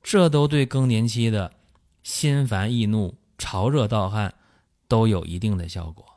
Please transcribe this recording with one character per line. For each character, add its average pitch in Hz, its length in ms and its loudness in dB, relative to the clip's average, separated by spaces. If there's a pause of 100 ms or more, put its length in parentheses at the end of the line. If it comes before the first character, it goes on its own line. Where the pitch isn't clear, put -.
这 185 260 4
都 147 180 4
对 143 180 2
更 131 220 0
年 117 200 2
期 113 240 0
的 98 220 -4 (520)
心 139 420 0
烦 107 260 -2
易 117 140 0
怒、 104 300 -2 (220)
潮 98 300 -2
热 135 200 2
盗 104 200 0
汗 104 240 -4 (540)
都 113 220 4
有 90 160 0
一 82 140 -8
定 104 180 -2
的 85 120 -6
效 82 220 -10
果。 85 140 -20 (120)